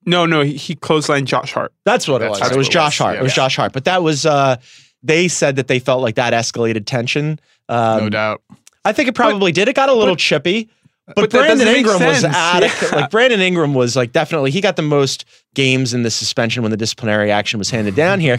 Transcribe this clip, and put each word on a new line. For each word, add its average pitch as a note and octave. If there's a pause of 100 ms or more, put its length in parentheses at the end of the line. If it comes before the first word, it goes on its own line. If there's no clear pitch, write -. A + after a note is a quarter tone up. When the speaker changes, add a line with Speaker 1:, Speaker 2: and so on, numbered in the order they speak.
Speaker 1:
No, F3
no, D#3+
he, C#3+
he D3
clotheslined D3
Josh C3
Hart. - (140)
Speaker 2:
That's A3
what B2+
it -
Speaker 3:
That's G#2+
Speaker 2:
was. A2+
Speaker 3:
what -
Speaker 2:
It C3
was C3+
Speaker 3:
it -
Speaker 2:
Josh D3+
Speaker 3:
was. C3
Speaker 2:
Hart. F#2
It F#2+
was C3
Speaker 3:
Yeah. -
Speaker 2:
Josh C3
Hart. A2
But C3+
that F#3
was, D#3
uh, C#3 (480)
they D#3+
said D3
that B2+
they C3
felt B2+
like A2+
that A#2+
escalated A2+
tension. D3 (300)
Um, A2+
Speaker 3:
No G#2
doubt. G#2+ (420)
Speaker 2:
I G#3
think B3
it B3
probably G#3
Speaker 1:
But C#3+
Speaker 2:
did. G3
It C#4
got C4+
a C4+
little G#3
Speaker 1:
but -
Speaker 2:
chippy. F#3 (460)
But G3+
Speaker 1:
But G#3+
that A#3+
Speaker 2:
Brandon D4 (100)
Speaker 1:
doesn't A3
make C4
Speaker 2:
Ingram G#3+
was A#3+
Speaker 1:
sense. D#3+
Speaker 2:
out F3
of, -
Speaker 1:
Yeah. -
Speaker 2:
like, -
Brandon A#3
Ingram E3+
was, B2
like, B2
definitely, D3+
he F#3+
got G3
the F3
most C#3+ (280)
games C3
in B2
the A2+
suspension A#2
when A2
the A2
disciplinary G#2+
action G#2
was G2
handed G#2
down F#3
here. C3+